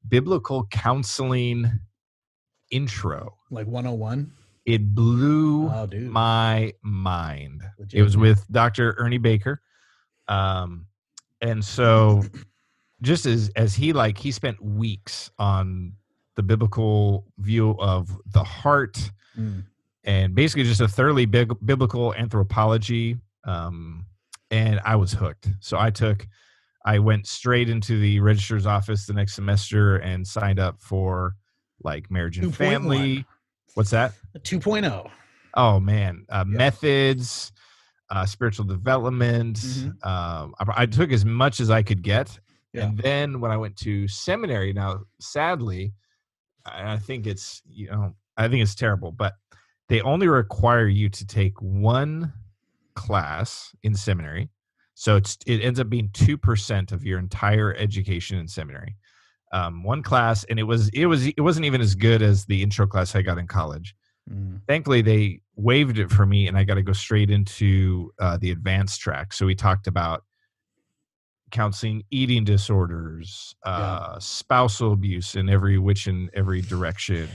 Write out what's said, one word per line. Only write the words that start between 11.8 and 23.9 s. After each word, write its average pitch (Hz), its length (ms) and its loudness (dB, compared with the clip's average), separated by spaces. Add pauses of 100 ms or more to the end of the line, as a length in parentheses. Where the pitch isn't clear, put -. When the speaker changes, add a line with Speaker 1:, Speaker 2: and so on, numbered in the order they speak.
Speaker 2:
<clears throat> - 400 -20
Speaker 1:
just 156 240 0
as, 113 300 2
as 110 180 2
he, 151 180 0
like, 110 260 0
he 139 140 -6
spent 113 300 -6
weeks 104 760 -6
on 92 540 -2 (440)
the 107 60 -2
biblical 107 840 2 (120)
view 110 400 2
of 92 360 0 (180)
the - 120 6
heart - 680 0 (280)
Speaker 2:
Mm. 104 240 -6 (420)
Speaker 1:
and 95 300 2
basically 143 300 2
just 117 160 2
a 113 80 4
thoroughly 131 380 2
big, 117 260 2 (120)
biblical 120 500 0
anthropology. 113 1040 0 (280)
Um, 85 640 -8 (440)